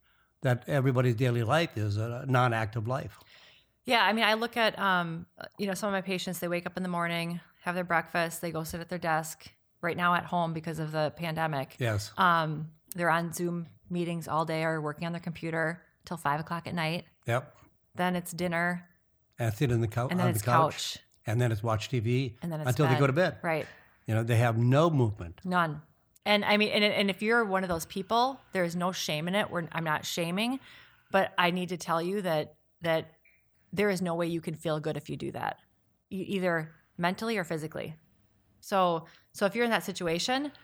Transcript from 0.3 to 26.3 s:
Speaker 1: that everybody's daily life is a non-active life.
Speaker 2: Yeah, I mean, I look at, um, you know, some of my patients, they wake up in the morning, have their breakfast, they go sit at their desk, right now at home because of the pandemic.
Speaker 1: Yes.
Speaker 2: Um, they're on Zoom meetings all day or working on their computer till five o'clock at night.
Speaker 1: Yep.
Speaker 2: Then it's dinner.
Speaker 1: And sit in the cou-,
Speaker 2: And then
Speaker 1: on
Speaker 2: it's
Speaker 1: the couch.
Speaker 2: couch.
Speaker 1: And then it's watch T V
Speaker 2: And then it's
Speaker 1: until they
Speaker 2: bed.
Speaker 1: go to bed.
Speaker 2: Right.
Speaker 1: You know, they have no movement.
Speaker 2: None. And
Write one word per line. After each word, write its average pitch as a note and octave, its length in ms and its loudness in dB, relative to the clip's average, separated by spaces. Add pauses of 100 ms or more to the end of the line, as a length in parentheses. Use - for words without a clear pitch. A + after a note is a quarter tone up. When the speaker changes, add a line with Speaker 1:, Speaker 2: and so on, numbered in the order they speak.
Speaker 1:
that B2 260 0
everybody's B2+ 480 4
daily A#2+ 260 2
life D#3 340 2
is G#2 200 0
a A#2 320 -4
non-active A#2 580 2
life. B2+ 320 -6 (680)
Speaker 2:
Yeah, A#3 180 4
I F#3+ 80 4
mean, A3 120 2
I G#3 100 6
look A3+ 240 -2
at, A3 200 2
um, F3 480 0 (320)
you G3+ 80 -4
know, F#3+ 80 -2
some G3+ 140 -2
of G3+ 40 -2
my F#3+ 100 0
patients, F3+ 360 -4
they F3 100 -4
wake F3 180 -2
up F3 100 -10
in F#3 60 -4
the F#3 80 -4
morning, E3+ 500 -2 (220)
have F3 120 -4
their F3+ 100 -2
breakfast, E3 580 0
they E3+ 100 -4
go D#3+ 120 -4
sit E3 160 -8
at E3+ 100 -10
their F3+ 80 -4
desk, D#3+ 480 -2 (340)
right - 160 -2
now F3 180 4
at E3+ 120 0
home E3+ 260 0
because D#3+ 260 -6
of D#3 140 -4
the D3+ 240 0
pandemic. D#3+ 640 -4
Speaker 1:
Yes. G#2+ 400 0
Speaker 2:
Um, D#3+ 500 4 (260)
they're F3 160 2
on E3+ 220 0
Zoom F3 340 -4 (220)
meetings E3+ 400 -4
all D#3 160 0
day D#3+ 180 -2
or D#3+ 180 0
working D3+ 260 -6
on E3+ 60 -4
their E3+ 80 -6
computer E3 600 -4 (220)
till F3+ 140 -8
five C#3+ 200 0
o'clock D#3+ 300 -8
at - 60 -6
night. E3 320 -2 (200)
Speaker 1:
Yep. B2 300 -2 (400)
Speaker 2:
Then F3+ 180 0
it's F3 180 -6
dinner. F3 540 -2 (520)
Speaker 1:
And A2+ 140 0
sit B2+ 200 0
in A#2 80 2
the A2+ 80 0
cou-, A#2+ 200 -4
Speaker 2:
And F3+ 120 0
then - 80 4
Speaker 1:
on A#2 40 2
Speaker 2:
it's G#2+ 100 0
Speaker 1:
the - 40 -4
couch. D3+ 480 2
Speaker 2:
couch. - 40 -12 (280)
Speaker 1:
And A#2 140 2
then B2 100 4
it's G#2 120 -2
watch A2 260 0
T C3 100 -2
V B2 440 0
Speaker 2:
And E3+ 100 -6
then D#3 80 -4
it's C#3+ 80 -4
Speaker 1:
until C#3+ 180 4
they D3 60 6
Speaker 2:
bed. D3+ 80 4
Speaker 1:
go C#3+ 80 6
to C3 40 2
bed. E3 300 2
Speaker 2:
Right. D#3+ 240 -2 (400)
Speaker 1:
You A2 80 0
know, A2+ 80 2
they A#2 140 2
have A#2 220 4
no C3+ 320 6
movement. G#2+ 540 0
Speaker 2:
None. E3+ 380 0 (420)
And G#3 200 2